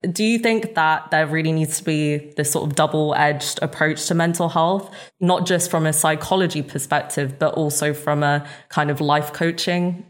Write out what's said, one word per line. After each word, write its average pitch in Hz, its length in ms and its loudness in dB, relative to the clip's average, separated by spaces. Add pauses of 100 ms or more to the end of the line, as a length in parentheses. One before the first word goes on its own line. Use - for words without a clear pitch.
(120)
Do 208 120 -2
you 226 140 2
think 226 380 0
that 156 340 0
there 156 160 4
really 160 260 0
needs 160 280 0
to - 40 -12
be 151 340 0 (200)
this 139 140 0
sort 151 180 -2
of 139 60 -2
double-edged 151 880 0
approach 156 420 -2
to - 80 0
mental 170 340 2
health, 175 460 0 (260)
not 180 280 2
just 180 240 2
from 160 160 2
a 156 60 2
psychology 160 680 2
perspective, 139 760 -4
but - 160 2
also 147 380 0
from 147 280 0
a 143 260 2 (220)
kind 147 220 0
of 143 100 -2
life 147 320 2
coaching 175 760 -2